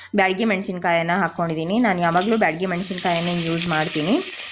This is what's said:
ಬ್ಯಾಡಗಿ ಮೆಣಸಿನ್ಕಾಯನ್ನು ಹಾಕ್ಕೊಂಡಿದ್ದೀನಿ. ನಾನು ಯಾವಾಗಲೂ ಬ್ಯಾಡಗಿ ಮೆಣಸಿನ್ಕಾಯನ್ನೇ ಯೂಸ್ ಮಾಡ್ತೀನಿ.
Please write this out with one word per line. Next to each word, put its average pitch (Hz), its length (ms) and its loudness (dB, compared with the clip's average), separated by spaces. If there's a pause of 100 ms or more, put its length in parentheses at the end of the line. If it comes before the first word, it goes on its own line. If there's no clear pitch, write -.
(160)
ಬ್ಯಾಡಗಿ 190 300 2
ಮೆಣಸಿನ್ಕಾಯನ್ನು 180 760 0
ಹಾಕ್ಕೊಂಡಿದ್ದೀನಿ. 170 600 -2
ನಾನು 196 220 2
ಯಾವಾಗಲೂ 180 360 2
ಬ್ಯಾಡಗಿ 175 280 0
ಮೆಣಸಿನ್ಕಾಯನ್ನೇ 175 800 -2
ಯೂಸ್ 170 220 -2
ಮಾಡ್ತೀನಿ. 160 520 0 (320)